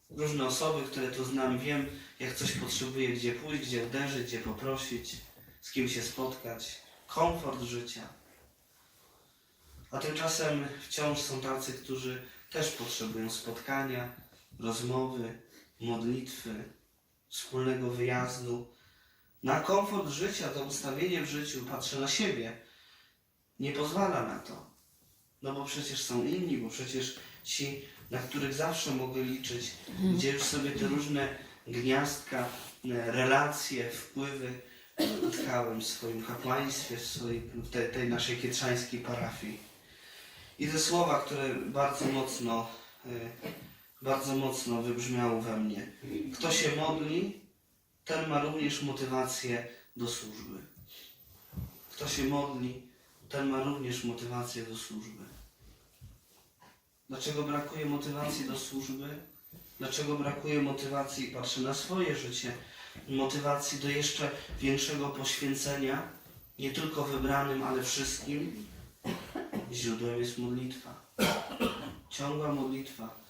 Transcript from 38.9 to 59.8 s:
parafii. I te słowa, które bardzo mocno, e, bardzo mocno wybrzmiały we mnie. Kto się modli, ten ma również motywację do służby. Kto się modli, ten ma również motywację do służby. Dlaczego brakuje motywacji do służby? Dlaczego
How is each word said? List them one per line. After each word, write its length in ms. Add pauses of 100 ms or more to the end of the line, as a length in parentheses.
parafii. 580 (1000)
I 100
te 100
słowa, 420
które 340
bardzo 500
mocno, 640 (380)
e, 20 (920)
bardzo 340
mocno 460
wybrzmiały 600
we 140
mnie. 360 (420)
Kto 180
się 240
modli, 640 (640)
ten 260
ma 120
również 400
motywację 840 (280)
do 120
służby. 500 (1300)
Kto 180
się 160
modli, 580 (460)
ten 200
ma 140
również 420
motywację 580
do 140
służby. 480 (1800)
Dlaczego 340
brakuje 440
motywacji 580
do 140
służby? 500 (720)
Dlaczego 380